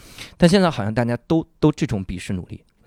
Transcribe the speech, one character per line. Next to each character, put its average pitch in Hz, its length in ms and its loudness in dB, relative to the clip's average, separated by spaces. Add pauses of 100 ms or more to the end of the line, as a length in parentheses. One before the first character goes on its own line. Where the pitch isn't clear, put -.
(380)
但 175 100 6
现 196 120 4
在 180 100 2
好 131 120 -6
像 104 100 -2
大 120 120 0
家 120 100 -2 (120)
都， 160 200 0 (140)
都 151 100 6
这 147 160 -4
种 104 180 -4
鄙 90 140 -10
视 - 140 -10
努 90 140 -6
力。 - 180 -16 (220)